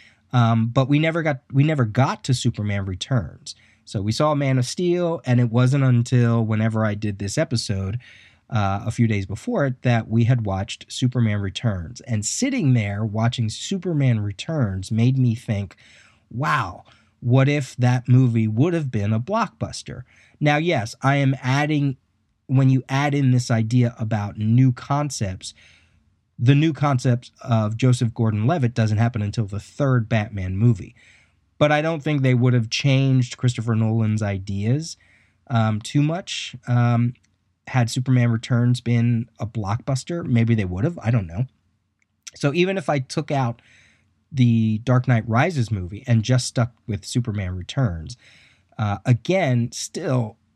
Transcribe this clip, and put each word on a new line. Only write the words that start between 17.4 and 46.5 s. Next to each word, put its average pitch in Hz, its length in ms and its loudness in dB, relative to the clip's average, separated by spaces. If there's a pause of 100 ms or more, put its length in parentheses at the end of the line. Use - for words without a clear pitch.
if 143 280 -2
that 123 300 0
movie 120 400 4
would 123 260 2
have 151 180 -4
been 104 220 -2
a 110 60 0
blockbuster?" 170 840 -6 (360)
Now, 147 180 2
yes, 156 440 -2
I 135 140 4
am 135 260 2
adding, 143 560 0 (500)
when 131 220 4
you 135 200 4
add 143 260 0
in 135 160 2
this 123 180 2
idea 117 480 2
about 104 400 -4
new 117 340 4
concepts, 123 840 -6 (840)
the 123 180 4
new 156 180 2
concept 131 580 0 (100)
of 110 360 0
Joseph 123 360 2
Gordon-Levitt 117 600 0
doesn't 107 240 2
happen 117 240 0
until 104 240 -4
the 98 140 -8
third 127 500 0
Batman 101 480 -2
movie. 110 380 2 (640)
But 147 140 4
I 151 100 4
don't 160 220 -4
think 151 180 0
they 131 120 4
would 123 200 4
have 117 160 2
changed 135 680 2
Christopher 120 360 -2
Nolan's 110 480 0
ideas, 101 760 -4 (500)
um, 110 320 0
too 143 240 0
much, - 520 -6 (120)
um, 120 460 2 (540)
had 120 220 0
Superman 127 400 2
Returns 120 520 0
been 117 480 0 (100)
a - 80 -6
blockbuster. 127 800 -6
Maybe 117 280 2
they 107 120 2
would 90 180 -4
have. 170 180 -2
I 107 100 0
don't 104 160 0
know. 92 180 -4 (920)
So 143 180 -2
even 180 240 2
if 185 120 -4
I 147 100 0
took 151 320 -6
out 127 300 -2 (680)
the 113 500 2
Dark 123 280 2
Knight 117 220 2
Rises 131 420 0
movie 95 340 -6
and 113 180 2
just 127 220 0
stuck - 280 -2 (140)